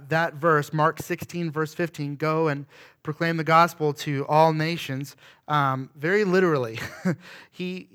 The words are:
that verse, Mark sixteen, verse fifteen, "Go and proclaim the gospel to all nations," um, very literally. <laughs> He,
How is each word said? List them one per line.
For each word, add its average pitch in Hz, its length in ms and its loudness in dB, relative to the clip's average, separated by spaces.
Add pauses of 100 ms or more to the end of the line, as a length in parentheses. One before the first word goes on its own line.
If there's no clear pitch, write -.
that 160 260 0
verse, 147 360 2
Mark 156 300 2
sixteen, 170 480 -6
verse 151 240 -6
fifteen, 147 440 -6
"Go 156 320 0
and 143 180 -4 (340)
proclaim 165 360 -2
the 160 60 -4
gospel 160 500 4
to 143 340 -4
all 156 240 6
nations," 156 640 -4 (320)
um, 135 480 -2
very 185 300 0
literally. 151 540 2 (260)
<laughs> 180 100 0 (340)
He, 180 460 -10